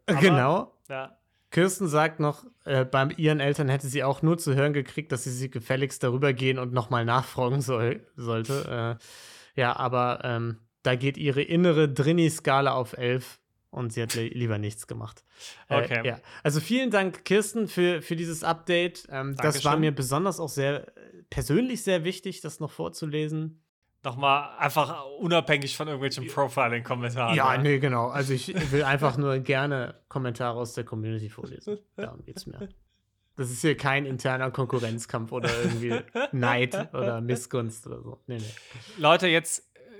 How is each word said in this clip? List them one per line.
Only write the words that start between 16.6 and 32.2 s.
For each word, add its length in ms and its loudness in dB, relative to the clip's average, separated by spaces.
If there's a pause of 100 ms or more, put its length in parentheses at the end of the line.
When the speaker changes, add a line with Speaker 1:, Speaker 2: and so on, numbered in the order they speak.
Speaker 1:
vielen 300 0
Dank, 340 0
Kirsten, 420 2
für, 340 2
für 140 -4
dieses 280 -6
Update. 680 0
Ähm, 260 -6
das 80 -4
war 80 4 (220)
Speaker 2:
Dankeschön. 80 4
Speaker 1:
mir 120 4
besonders 460 0
auch 100 -6
sehr, 420 -2 (380)
persönlich 540 0
sehr 200 0
wichtig, 380 -6
das 180 -10
noch 120 -8
vorzulesen. 920 -6 (380)
Speaker 2:
Nochmal 560 0
einfach 460 0 (160)
unabhängig 560 2
von 140 -6
irgendwelchen 360 -4
Profiling-Kommentaren, 1120 0
Speaker 1:
Ja, 200 4
Speaker 2:
ja? 60 2
Speaker 1:
nee, 180 4
genau. 280 2
Also 260 -2
ich 140 -2 (240)
will 140 2
einfach 320 2
nur 220 0
gerne 560 -2 (120)
Kommentare 500 -4
aus 160 -6
der 120 -6
Community 440 -6
vorlesen. 500 -10 (180)
Darum 260 -10